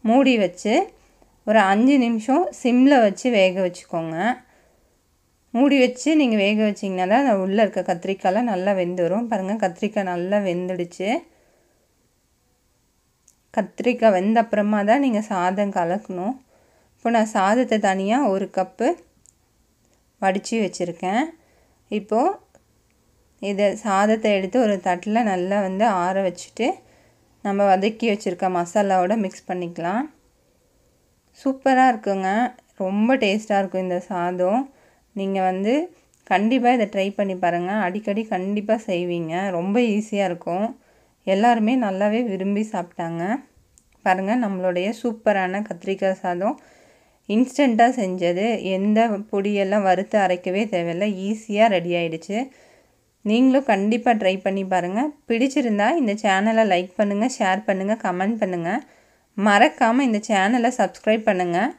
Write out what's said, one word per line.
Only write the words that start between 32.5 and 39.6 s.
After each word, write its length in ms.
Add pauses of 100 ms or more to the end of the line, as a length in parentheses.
ரொம்ப 420
டேஸ்டா 360
இருக்கும் 260
இந்த 120 (120)
சாதம். 520 (580)
நீங்க 180 (100)
வந்து 260 (560)
கண்டிப்பா 460
இதை 180
ட்ரை 140 (100)
பண்ணி 240
பாருங்க, 300 (160)
அடிக்கடி 360 (100)
கண்டிப்பா 420 (120)
செய்வீங்க. 460 (240)
ரொம்ப 180 (200)